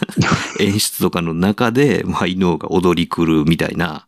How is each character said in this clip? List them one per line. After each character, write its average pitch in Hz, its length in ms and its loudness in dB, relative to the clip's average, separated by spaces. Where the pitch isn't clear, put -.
<laughs> - 440 -2
演 104 200 2
出 - 200 -4
と 95 100 0
か 90 120 -2
の 82 120 -4
中 101 380 0
で、 131 340 2
ま 92 180 -2
あ、 90 40 0
伊 90 80 -2
能 90 220 2
が - 140 -10
踊 87 300 2
り 78 80 -2
狂 80 320 2
う 73 40 -2
み 82 100 4
た 78 140 -2
い - 80 -8
な、 78 300 -6